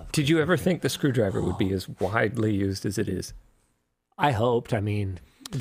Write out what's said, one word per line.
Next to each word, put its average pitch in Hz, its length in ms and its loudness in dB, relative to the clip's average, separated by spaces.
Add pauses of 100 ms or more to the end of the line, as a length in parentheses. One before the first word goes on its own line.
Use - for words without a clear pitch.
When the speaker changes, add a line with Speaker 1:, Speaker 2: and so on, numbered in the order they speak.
(120)
Speaker 1:
did 147 180 0
you 165 100 4
ever 160 180 2
think 180 240 0
the 143 80 0
screwdriver 113 520 2
would 90 180 -2
be 95 140 2
as 92 140 -4 (120)
widely 110 560 0
used 98 300 -2
as 101 120 -2
it 104 100 -2
is?" 92 260 -6 (840)
Speaker 2:
I 151 140 4
hoped. 120 420 2
I 107 80 0
mean, 101 380 -2 (420)